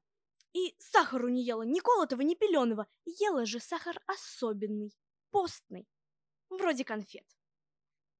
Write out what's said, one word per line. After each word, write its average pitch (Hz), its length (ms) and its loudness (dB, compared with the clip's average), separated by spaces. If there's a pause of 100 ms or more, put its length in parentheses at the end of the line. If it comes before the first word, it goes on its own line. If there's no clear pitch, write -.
(540)
и 359 260 -2
сахару 254 500 2
не 247 140 0
ела, 226 200 -2
ни 269 160 0
колотого, 339 420 4
ни 311 140 2
пелёного. 247 520 2 (180)
Ела 349 400 0
же 220 140 -4
сахар 339 460 -8
особенный, 208 880 -4 (360)
постный, - 580 -2 (600)
вроде 349 360 0
конфет. - 400 -8 (960)